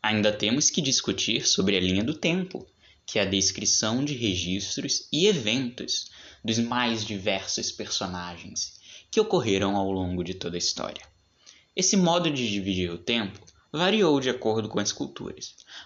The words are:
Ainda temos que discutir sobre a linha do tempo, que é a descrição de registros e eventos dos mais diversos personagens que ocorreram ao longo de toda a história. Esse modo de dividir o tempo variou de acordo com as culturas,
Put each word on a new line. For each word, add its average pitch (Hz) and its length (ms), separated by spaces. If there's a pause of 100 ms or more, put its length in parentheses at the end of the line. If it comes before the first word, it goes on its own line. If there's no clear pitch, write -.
Ainda 107 300
temos 110 400
que - 100
discutir - 640
sobre 98 320
a 92 40
linha 92 240
do 151 100
tempo, 180 500 (400)
que - 140
é 104 40
a 95 60
descrição 107 760
de 147 100
registros 98 1000
e 156 140
eventos 123 880 (320)
dos 110 160
mais 117 440
diversos 98 680
personagens 90 1000 (360)
que - 80
ocorreram 110 560
ao 98 160
longo 92 320
de 87 120
toda 87 220
a - 20
história. - 460 (680)
Esse 190 220
modo 175 340
de 127 180
dividir 95 440
o 85 60
tempo 113 420 (320)
variou 170 480
de 127 100
acordo 110 380
com 107 100
as 101 140
culturas, - 640 (300)